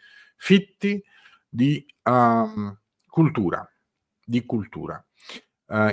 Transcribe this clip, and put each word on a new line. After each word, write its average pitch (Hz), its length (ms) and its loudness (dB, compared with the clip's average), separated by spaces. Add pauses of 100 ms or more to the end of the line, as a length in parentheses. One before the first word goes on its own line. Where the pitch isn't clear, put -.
(360)
fitti 202 640 0 (480)
di, 135 380 -2 (160)
ehm, 117 800 0 (280)
cultura, 120 600 0 (540)
di 120 200 -2
cultura. 82 580 -8 (680)
Eh, 107 220 2